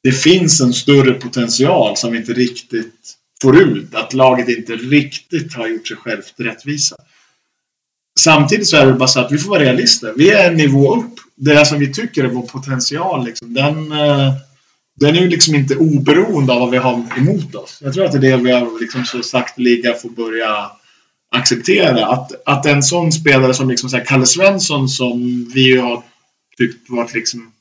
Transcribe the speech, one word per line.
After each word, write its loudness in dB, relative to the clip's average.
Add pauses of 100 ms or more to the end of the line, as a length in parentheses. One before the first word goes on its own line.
det 2
finns 2
en 2
större 2
potential -2
som -6
vi -6
inte -8
riktigt -6 (260)
får 8
ut. 0
Att -6
laget 2
inte -6
riktigt -4
har -8
gjort -8
sig -12
självt -12
rättvisa. -6 (1200)
Samtidigt 2
så 2
är 6
det 6
bara 2
så 0
att -2
vi -2
får -6
vara 2
realister. 0
Vi 6
är 4
en -2
nivå 4
upp. -6 (220)
Det 0
är 6
som 0
vi -2
tycker -4
är -2
vår -4
potential, -6
liksom. -12
Den, -2
eh, 2 (680)
den 4
är 2
ju 2
liksom 0
inte 0
oberoende 2
av 0
vad 0
vi 0
har 0 (240)
emot -2
oss. -18
Jag -6
tror 0
att -2
det 0
är 2
det 2
vi 2
har -2
liksom -8
så -8
sakteliga 0
får -12
börja -6 (640)
acceptera. 0
Att, -4 (140)
att 0
en 2
sån 0
spelare 2
som -2
liksom -4
så -4
här -4
Kalle 2
Svensson, 0
som -4 (100)
vi 0
ju 4
har -4 (560)
tyckt -6
varit -6
liksom -10